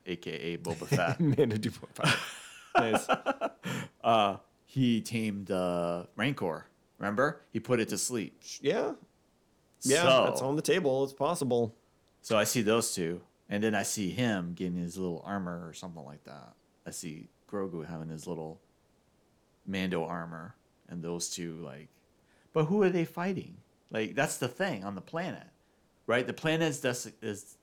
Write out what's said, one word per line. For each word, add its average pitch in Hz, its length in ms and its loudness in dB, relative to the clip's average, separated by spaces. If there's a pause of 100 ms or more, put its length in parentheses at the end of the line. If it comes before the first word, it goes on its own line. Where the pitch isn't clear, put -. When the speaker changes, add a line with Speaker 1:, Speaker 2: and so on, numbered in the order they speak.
Speaker 1:
A 90 100 -6
K - 160 -8
A 82 260 -4
Speaker 2:
<laughs> - 60 -12
Speaker 1:
Boba 85 240 -4
Fett. 87 320 2
Speaker 2:
Mando 135 380 4
two 107 140 -2
point - 240 -14
five. - 840 -4
Nice. - 360 4
Speaker 1:
<laughs> - 40 4 (880)
Uh, 104 340 4 (300)
he 120 340 2
tamed, 104 480 -4
uh, 87 540 0 (120)
Rancor. 104 520 -2 (320)
Remember? 123 420 0 (100)
He 110 80 -4
put 123 200 2
it 107 100 0
to 104 80 -2
sleep. 110 420 -4 (220)
Speaker 2:
Yeah. 156 300 0 (880)
Yeah, 143 220 4
Speaker 1:
So 131 220 10
Speaker 2:
that's - 180 2
on 135 120 0
the 156 60 0
table. 143 420 4
It's 135 100 0
possible. 123 600 2 (480)
Speaker 1:
So 110 160 2
I 104 60 8
see 117 180 2
those 113 320 4
two, 87 280 -2 (280)
and 104 140 0
then 110 100 4
I 98 80 2
see 98 300 -2
him 92 420 0
getting 90 240 -2
his 87 180 -4
little 90 300 -4
armor 87 420 -6
or 76 60 -14
something 82 320 -14
like 73 200 -18
that. 62 280 -18 (320)
I 85 60 -10
see 80 380 -10 (220)
Grogu 92 360 -4
having 80 220 -8
his 80 180 -10
little 80 340 -8 (1040)
Mando 92 400 0
armor, 85 480 -8 (340)
and 87 140 -8
those 85 300 -4
two, 85 240 -8
like, 76 320 -14 (680)
but 156 120 4
who 202 180 2
are 185 80 6
they 170 140 2
fighting? 175 520 -6 (320)
Like, 110 240 -2
that's 139 240 2
the - 100 0
thing 151 360 -4
on 101 100 -6
the 92 80 -8
planet, 160 460 -8 (580)
right? 123 220 2
The 123 60 -2
planet 160 360 0
is 135 120 -4
dec-, 120 320 -2 (100)
is 104 400 -8